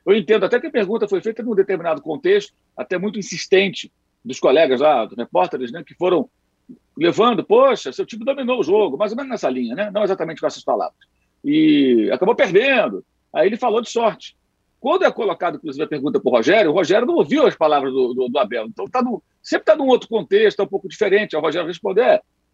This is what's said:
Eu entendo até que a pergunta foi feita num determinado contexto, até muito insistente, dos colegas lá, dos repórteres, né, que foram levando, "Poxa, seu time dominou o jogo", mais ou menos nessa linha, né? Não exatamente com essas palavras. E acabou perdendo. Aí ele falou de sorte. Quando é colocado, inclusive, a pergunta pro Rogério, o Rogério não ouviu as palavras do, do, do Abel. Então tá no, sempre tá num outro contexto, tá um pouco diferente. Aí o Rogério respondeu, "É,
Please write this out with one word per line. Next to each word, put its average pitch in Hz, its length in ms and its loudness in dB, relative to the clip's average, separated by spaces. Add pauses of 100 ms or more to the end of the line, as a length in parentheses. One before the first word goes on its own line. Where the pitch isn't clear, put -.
Eu 196 120 4
entendo 196 280 2
até 233 140 0
que 240 80 -8
a 311 40 -10
pergunta 214 360 -2
foi 190 140 -2
feita 220 240 -6
num 233 100 -4
determinado 175 480 -6
contexto, 175 500 -2 (240)
até 151 220 -6
muito 202 200 -6
insistente, 185 720 -2 (320)
dos 127 160 -10
colegas 135 400 4
lá, 139 240 2
dos 95 120 -12
repórteres, 131 540 -4
né, 160 160 -14
que - 80 -20
foram 175 340 0 (680)
levando, 170 480 2
"Poxa, 247 480 2
seu 190 120 -6
time 226 200 -12
dominou 262 340 -2
o 214 60 0
jogo", 359 340 2
mais 208 140 -2
ou 233 40 -6
menos 269 140 -10
nessa 185 180 -4
linha, 127 280 -4
né? 208 160 -4
Não 208 100 -2
exatamente 170 380 -4
com 156 60 -2
essas - 180 -8
palavras. 101 340 -4 (460)
E 143 680 4
acabou 220 220 2
perdendo. 208 680 2 (280)
Aí 156 140 2
ele 214 100 0
falou 240 240 -2
de 226 80 -6
sorte. 226 480 -4 (420)
Quando 339 260 0
é 262 80 2
colocado, 170 440 -4
inclusive, 139 280 -8
a - 40 -4
pergunta 139 300 -2
pro 127 120 -2
Rogério, 151 400 4
o 147 40 0
Rogério 190 320 2
não 339 100 0
ouviu 254 300 2
as 185 80 2
palavras 147 380 0
do, 127 220 0
do, 127 140 -2
do 123 100 -4
Abel. 110 280 -2
Então 147 220 -12
tá 254 140 -2
no, 240 200 -4 (200)
sempre - 240 -4
tá 311 100 6
num 285 100 -2
outro 247 220 2
contexto, 208 480 0
tá 202 80 -2
um 196 40 -4
pouco 190 200 -8
diferente. 202 480 -2
Aí 151 40 -2
o 151 40 -2
Rogério 165 240 -2
respondeu, 190 360 -2
"É, 233 160 4 (340)